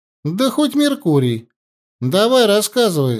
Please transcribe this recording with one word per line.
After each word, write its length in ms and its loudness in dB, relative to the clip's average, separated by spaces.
"Да 240 -2
хоть 260 -2
Меркурий. 720 0
Давай 440 2
рассказывай, 760 0